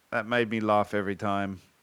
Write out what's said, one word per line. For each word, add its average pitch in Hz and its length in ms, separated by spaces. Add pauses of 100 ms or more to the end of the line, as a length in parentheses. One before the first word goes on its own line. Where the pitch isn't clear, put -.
(120)
that 110 160
made 120 220
me 113 120
laugh 104 320
every 101 220
time. 98 440 (240)